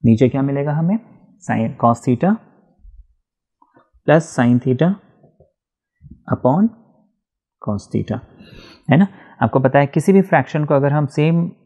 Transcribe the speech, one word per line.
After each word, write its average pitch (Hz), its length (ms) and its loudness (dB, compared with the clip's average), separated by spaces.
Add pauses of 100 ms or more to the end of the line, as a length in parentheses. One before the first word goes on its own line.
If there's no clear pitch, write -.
नीचे 117 260 4
क्या 135 140 -4
मिलेगा 139 300 -4
हमें, 165 260 -2 (460)
sin 113 400 -4
cos 120 240 0
theta 170 260 0 (1700)
plus 160 280 2
sin 123 300 0
theta 135 240 0 (1500)
upon 175 340 0 (920)
cos 104 320 -8
theta, 107 240 -4 (720)
है - 80 4
ना। 196 80 4 (360)
आपको 131 180 0
पता 135 180 2
है 143 80 2
किसी 160 260 0
भी 190 100 6
fraction 151 420 -2
को 147 100 -2
अगर 139 180 0
हम 147 140 -2
same 160 340 0 (260)